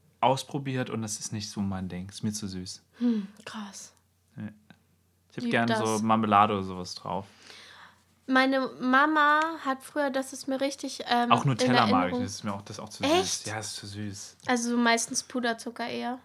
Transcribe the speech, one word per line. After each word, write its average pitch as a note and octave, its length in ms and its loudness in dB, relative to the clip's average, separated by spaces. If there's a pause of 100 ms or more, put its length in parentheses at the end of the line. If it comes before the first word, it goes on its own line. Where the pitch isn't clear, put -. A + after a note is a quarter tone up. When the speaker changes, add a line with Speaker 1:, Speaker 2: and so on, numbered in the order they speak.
(200)
Speaker 1:
ausprobiert C3 720 0
und A2+ 120 -4
das G#2+ 180 -6
ist - 120 -8
nicht G#2 160 -6
so - 120 -6
mein F#2+ 280 -2
Ding. F2+ 200 -8
Ist - 160 -16
mir G#2+ 80 0
zu G#2 160 -6
süß. F#2 340 -10 (160)
Speaker 2:
Hm, A3+ 300 0 (160)
krass. - 480 -14 (440)
Speaker 1:
Ja. G#2+ 60 -10 (880)
Ich - 80 -14
hab A#2+ 60 -6
Speaker 2:
Lieb A#2+ 80 -2
Speaker 1:
gern A#2 160 4
Speaker 2:
das. A2+ 100 4
Speaker 1:
so A2 260 2
Marmelade G#2+ 500 6
oder F#2+ 100 0
sowas F#2 320 -8
drauf. G2 300 -6 (1000)
Speaker 2:
Meine C4 440 2 (100)
Mama D4 600 4 (260)
hat C4 160 -2
früher, C#4+ 260 -2
das C4 240 -4
ist - 160 -12
mir C4 100 -2
richtig, C4+ 480 -4
ähm, A#3+ 240 2
Speaker 1:
Auch B3 140 4
Speaker 2:
in A#3+ 60 4
Speaker 1:
Nutella B3 220 2 (100)
mag A3+ 40 6
ich G#3+ 60 4
Speaker 2:
Erinnerung. F2+ 180 4 (120)
Speaker 1:
nicht, - 80 -2
das G2 60 -10
ist - 80 -12
mir G2+ 100 -4
auch, G2+ 80 -8
das - 160 -14
ist - 40 -10
auch G#2+ 60 -12
zu - 160 -10
Speaker 2:
Echt? F4 220 4
Speaker 1:
süß. - 180 -4
Ja, G#2+ 140 -6
ist G2+ 180 -8
zu - 100 -12
süß. G2+ 500 -10 (100)
Speaker 2:
Also A#3+ 320 0
meistens A#3 440 2
Puderzucker A#3 640 -6
eher. A#3+ 380 -6